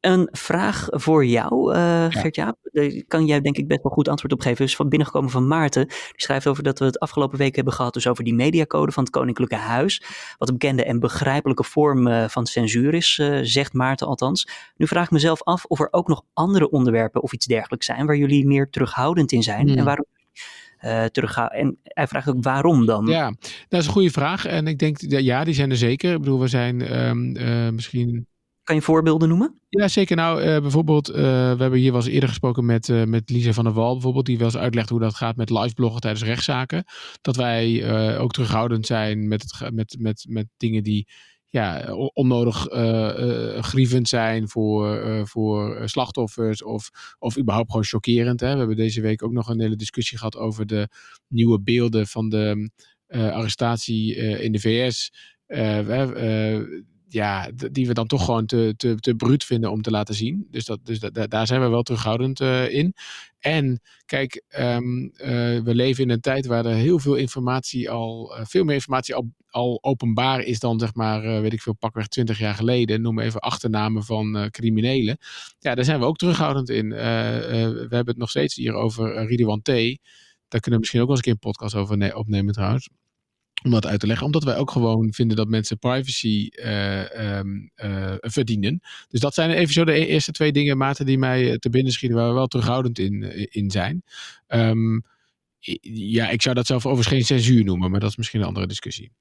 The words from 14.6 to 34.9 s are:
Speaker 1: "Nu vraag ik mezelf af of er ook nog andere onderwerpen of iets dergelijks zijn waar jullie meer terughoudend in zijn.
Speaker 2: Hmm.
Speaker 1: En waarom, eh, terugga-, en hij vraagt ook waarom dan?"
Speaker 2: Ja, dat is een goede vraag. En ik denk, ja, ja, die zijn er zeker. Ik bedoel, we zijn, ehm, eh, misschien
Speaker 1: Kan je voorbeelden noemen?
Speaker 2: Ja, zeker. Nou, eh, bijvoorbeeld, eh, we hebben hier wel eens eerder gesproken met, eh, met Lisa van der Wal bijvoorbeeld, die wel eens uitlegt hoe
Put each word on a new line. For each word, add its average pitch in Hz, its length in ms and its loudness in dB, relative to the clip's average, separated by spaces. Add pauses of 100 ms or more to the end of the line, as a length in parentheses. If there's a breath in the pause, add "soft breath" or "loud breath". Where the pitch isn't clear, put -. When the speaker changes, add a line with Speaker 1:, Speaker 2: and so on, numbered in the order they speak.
Speaker 1:
"Nu 156 100 2
vraag 175 180 2
ik 165 60 -4
mezelf 160 320 4
af 175 220 0
of 139 160 -2
er 151 100 0
ook 175 180 0
nog 156 140 2 (100)
andere 175 380 2
onderwerpen 120 520 2
of 131 100 -4
iets - 140 -6
dergelijks 123 400 -2
zijn 127 200 -2
waar 151 100 2
jullie 143 300 4
meer 139 240 4
terughoudend 139 640 0
in 117 100 4
zijn. 110 260 2
Speaker 2:
Hmm. 135 100 4
Speaker 1:
En 123 60 4
waarom, 143 220 0 (720 loud breath)
eh, 113 260 -2
terugga-, 117 440 -2
en 131 340 -2
hij - 240 -2
vraagt 135 220 -4
ook 127 160 0
waarom 135 420 4
dan?" 110 200 2
Speaker 2:
Ja, 151 280 0 (340 loud breath)
dat 175 120 2
is 156 60 0
een 151 60 -2
goede 190 180 6
vraag. 151 360 -2
En 160 200 -2
ik 156 120 -2
denk, 156 220 2
ja, 139 180 0
ja, 131 260 2
die 160 100 0
zijn 139 160 2
er 127 60 2
zeker. 123 360 2
Ik 165 80 0
bedoel, 135 200 2
we 131 80 2
zijn, 123 340 0
ehm, 123 540 -2
eh, 117 340 0
misschien 117 580 -4 (360)
Speaker 1:
Kan 156 140 2
je 151 60 -2
voorbeelden 160 440 4
noemen? 196 400 2
Speaker 2:
Ja, 202 200 2
zeker. 185 280 2
Nou, 165 260 0
eh, 156 180 2
bijvoorbeeld, 151 480 2
eh, - 140 -10
we 127 400 4
hebben 127 160 4
hier 127 140 6
wel 123 80 2
eens 117 100 0
eerder 135 180 4
gesproken 120 380 0
met, 117 220 2
eh, 117 160 4
met 113 260 0
Lisa 120 220 2
van 113 120 2
der 113 80 4
Wal 113 200 2
bijvoorbeeld, 127 340 0
die 123 120 0
wel 117 80 2
eens 117 100 0
uitlegt 117 320 0
hoe 117 120 0